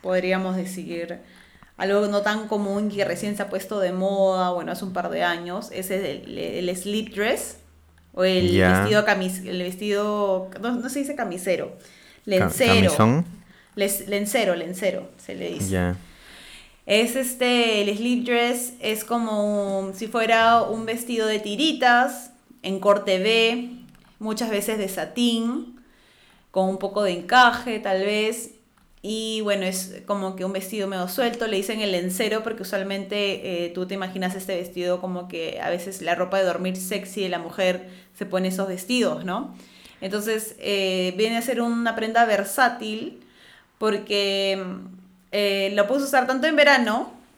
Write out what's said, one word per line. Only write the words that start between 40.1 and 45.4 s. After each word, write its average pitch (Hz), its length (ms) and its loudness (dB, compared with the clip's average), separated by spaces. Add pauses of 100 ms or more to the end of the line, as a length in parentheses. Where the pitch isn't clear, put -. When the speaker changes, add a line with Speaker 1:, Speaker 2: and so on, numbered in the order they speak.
Speaker 1:
eh, 185 580 0
viene 226 200 2
a 233 40 -2
ser 240 200 -2
una 233 340 0
prenda 226 300 2
versátil 220 960 0 (560)
porque, 196 840 0 (720)
eh, 143 420 2